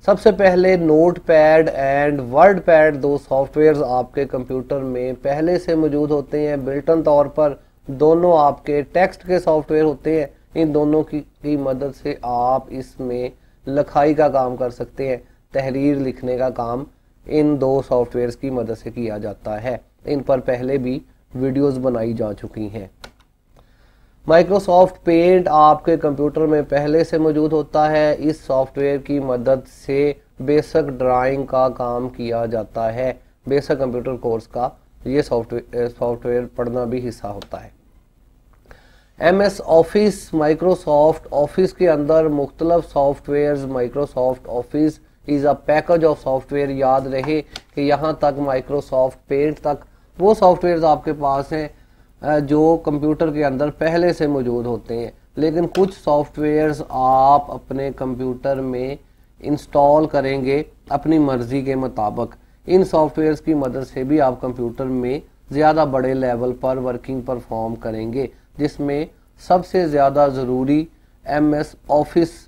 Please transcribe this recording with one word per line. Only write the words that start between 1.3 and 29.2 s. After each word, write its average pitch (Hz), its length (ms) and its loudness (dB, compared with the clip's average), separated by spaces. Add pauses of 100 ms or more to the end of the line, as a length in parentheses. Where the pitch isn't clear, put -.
and 139 640 -2
WordPad 160 640 6
दो 143 220 -2
softwares 143 640 0
आपके 127 440 -4
computer 131 540 -6
में 127 360 -6
पहले 156 440 -2
से 170 160 -2
मौजूद 151 360 0
होते 151 360 -2
हैं, 147 100 -2
built-in 143 480 -2
तौर 147 220 4
पर 143 360 -2 (260)
दोनों 160 500 4
आपके 147 420 0
text 180 460 -2
के 180 120 0
software 156 460 0
होते 156 360 -2
हैं। - 400 -8
इन 156 100 0
दोनों 151 320 2
की, 151 160 -6
की 147 380 -6
मदद 135 360 -4
से - 320 -8
आप 123 460 -2
इसमें 127 600 -8 (360)
लिखाई 143 460 2
का 147 160 2
काम 127 260 -2
कर 123 140 -4
सकते 127 400 -10
हैं, 123 140 -6 (300)
तहरीर 139 440 -2
लिखने 127 400 -4
का 127 120 0
काम 120 360 -6 (440)
इन 151 280 2
दो 131 240 2
softwares 120 540 -2
की 139 140 -8
मदद 117 260 -4
से 113 160 -14
किया 110 260 -8
जाता 107 380 -8
है। 117 260 -8 (260)
इन 143 140 -2
पर 131 180 0
पहले 127 380 -2
भी 127 240 -4 (340)
videos 135 440 0
बनाई 120 340 -2
जा 110 200 -4
चुकी 107 340 -10
हैं। 101 240 -14 (1400)
Microsoft 180 640 4 (160)
Paint 175 380 4
आपके 151 500 4
computer 147 440 -2
में 151 240 2
पहले 151 380 0
से 160 160 -2
मौजूद 156 340 0
होता 151 340 0
है। 151 280 2
इस 147 320 -4
software 139 500 0
की 143 220 -4